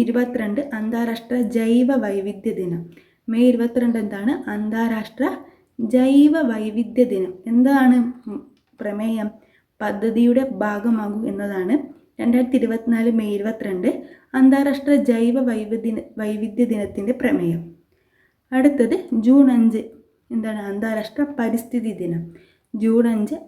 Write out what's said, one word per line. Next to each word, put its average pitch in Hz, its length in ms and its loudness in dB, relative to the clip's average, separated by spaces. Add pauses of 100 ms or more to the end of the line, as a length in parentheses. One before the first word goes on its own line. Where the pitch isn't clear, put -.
ഇരുപത്തിരണ്ട് 226 600 -2 (180)
അന്താരാഷ്ട്ര 233 560 -4 (220)
ജൈവ 233 320 4 (160)
വൈവിധ്യ 202 560 -6
ദിനം. 170 220 -4 (480)
മെയ് 240 220 6
ഇരുപത്തിരണ്ട് 233 500 0
എന്താണ്? 208 320 -2 (200)
അന്താരാഷ്ട്ര 220 720 -4 (540)
ജൈവ 269 560 4 (160)
വൈവിധ്യ 214 540 0 (100)
ദിനം. 185 180 -4 (200)
എന്താണ് 254 460 6 (800)
പ്രമേയം? 214 480 -4 (540)
പദ്ധതിയുടെ 226 600 2 (200)
ഭാഗമാകൂ 208 580 -2 (100)
എന്നതാണ് 196 460 -2 (440)
രണ്ടായിരത്തി 247 400 2
ഇരുപത്തിനാല് 226 500 0 (100)
മെയ് 208 180 -2
ഇരുപത്തിരണ്ട് 202 500 -4 (500)
അന്താരാഷ്ട്ര 277 540 4 (180)
ജൈവ 233 260 2 (120)
വൈവിധ്യ, 220 440 -4 (280)
വൈവിധ്യ 214 520 -2
ദിനത്തിൻ്റെ 202 500 -4
പ്രമേയം. 175 400 0 (920)
അടുത്തത് 262 440 2 (300)
ജൂൺ 269 300 8
അഞ്ച് 226 260 2 (520)
എന്താണ്? 220 280 -4 (100)
അന്താരാഷ്ട്ര 220 520 -4 (160)
പരിസ്ഥിതി 226 640 -4
ദിനം. 170 200 -4 (520)
ജൂൺ 226 400 2
അഞ്ച് 214 220 -4 (120)